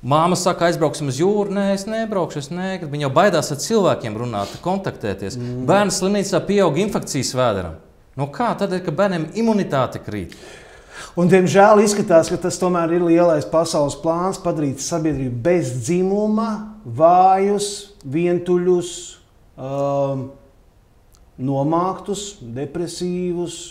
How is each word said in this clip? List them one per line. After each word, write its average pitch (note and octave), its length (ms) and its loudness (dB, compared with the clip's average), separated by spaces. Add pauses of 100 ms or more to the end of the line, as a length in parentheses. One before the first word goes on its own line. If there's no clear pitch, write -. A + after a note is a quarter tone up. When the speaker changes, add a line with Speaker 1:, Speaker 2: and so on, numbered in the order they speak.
Speaker 1:
māma D#3 340 2
saka, F3 300 0
aizbrauksim D#3 420 0
uz C3 140 -4
jūru. G3+ 320 0
Nē, G3 180 0
es G3 140 -4
nebraukšu, G#3+ 560 -4
es - 80 -12
negribu. F3+ 420 -6
Viņi D3 140 -4
jau C3 80 -2
baidās E3 400 4
ar C#3 80 -8
cilvēkiem D3 580 0
runāt, G#2+ 460 -4
kontaktēties. B2+ 720 -4
Speaker 2:
Mm. B2 320 -8
Speaker 1:
Bērnu G3 240 2
slimnīcā F#3+ 500 0
pieaug F#3+ 380 2
infekcijas F#3+ 560 -4
vēderam. G2 400 0 (380)
Nu C3+ 120 -4
kā? A3+ 300 -2
Tādēļ, F3+ 260 -2
ka F#3 140 -4
bērniem F3 400 0
imunitāte G3 640 0
krīt. G2 320 -8 (800)
Speaker 2:
Un, F3 160 2
diemžēl, G3+ 560 6
izskatās, F3+ 480 4
ka F3 80 -6
tas F3 180 -4
tomēr F3 380 0
ir F3 80 2
lielais E3+ 420 4
pasaules D#3+ 480 0
plāns F3+ 460 -2
padarīt D3+ 400 -2
sabiedrību C3+ 640 -2
bez E3+ 320 2
dzimuma, G3 720 0 (320)
vājus, F#3 880 4 (280)
vientuļus, F3 880 0 (680)
um, C#3 720 -2 (1080)
nomāktus, E3 1000 -2
depresīvus, E3+ 1160 -6 (140)